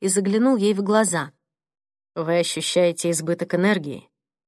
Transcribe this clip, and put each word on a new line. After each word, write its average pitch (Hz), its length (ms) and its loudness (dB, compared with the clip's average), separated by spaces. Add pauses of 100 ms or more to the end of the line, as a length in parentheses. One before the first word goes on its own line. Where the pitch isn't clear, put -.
и 196 80 -2
заглянул 214 480 2
ей 208 160 2
в 196 100 -2
глаза. 190 500 0 (840)
«Вы 165 240 0
ощущаете 170 720 0
избыток 170 440 -2
энергии?» 175 540 0 (400)